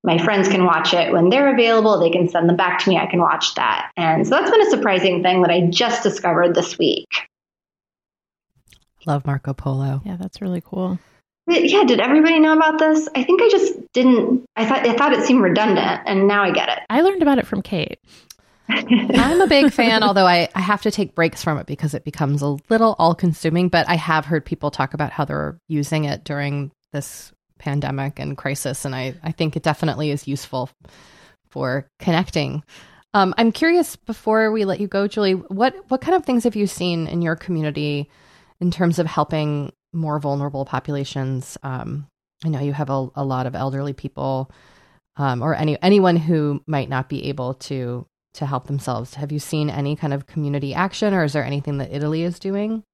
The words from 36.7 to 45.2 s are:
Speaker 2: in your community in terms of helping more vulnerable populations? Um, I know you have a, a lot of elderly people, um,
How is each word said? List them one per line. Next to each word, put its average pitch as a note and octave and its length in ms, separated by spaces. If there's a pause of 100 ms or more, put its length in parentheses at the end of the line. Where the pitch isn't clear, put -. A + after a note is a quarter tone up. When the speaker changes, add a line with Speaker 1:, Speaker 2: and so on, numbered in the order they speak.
Speaker 2:
in E3+ 120
your E3 160
community D3 720 (520)
in F3 100
terms E3+ 280
of E3+ 80
helping D3+ 640 (200)
more D#3 260
vulnerable C#3 460
populations? C3+ 960
Um, C3+ 440 (360)
I D#3+ 60
know D3 120
you C#3+ 120
have C#3+ 160
a, C3+ 260
a C#3+ 100
lot B2+ 220
of B2+ 80
elderly C3+ 380
people, C3+ 580 (640)
um, B2+ 260